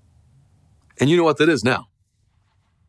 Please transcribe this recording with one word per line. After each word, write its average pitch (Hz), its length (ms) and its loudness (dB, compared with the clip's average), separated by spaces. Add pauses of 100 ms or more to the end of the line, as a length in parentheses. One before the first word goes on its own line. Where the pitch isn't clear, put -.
(1000)
And 131 120 0
you 170 80 2
know 170 60 2
what 151 120 0
that 156 140 2
is 131 120 0
now. 117 280 -4 (1000)